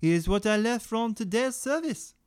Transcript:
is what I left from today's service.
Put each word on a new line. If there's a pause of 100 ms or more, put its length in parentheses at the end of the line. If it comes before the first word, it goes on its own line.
is
what
I
left
from
today's
service. (120)